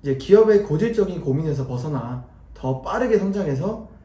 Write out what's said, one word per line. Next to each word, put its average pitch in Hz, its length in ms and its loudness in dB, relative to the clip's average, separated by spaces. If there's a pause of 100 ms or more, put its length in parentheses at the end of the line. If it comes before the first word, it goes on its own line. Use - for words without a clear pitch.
이제 135 140 -2
기업의 208 480 6
고질적인 190 560 -2
고민에서 139 460 -2
벗어나 127 580 -8 (300)
더 135 280 -6
빠르게 220 360 0
성장해서 190 720 -4 (160)